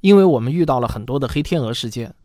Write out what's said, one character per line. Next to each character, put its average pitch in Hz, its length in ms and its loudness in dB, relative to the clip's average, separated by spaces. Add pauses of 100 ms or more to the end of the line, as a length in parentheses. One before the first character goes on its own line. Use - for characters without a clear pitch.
因 196 160 6
为 196 80 8
我 156 140 2
们 120 140 -4
遇 170 120 0
到 139 140 0
了 120 80 -2
很 110 180 -8
多 127 140 -6
的 135 80 -4
黑 147 160 -4
天 165 180 -4
鹅 117 120 -4
事 120 180 -8
件 113 220 -12 (120)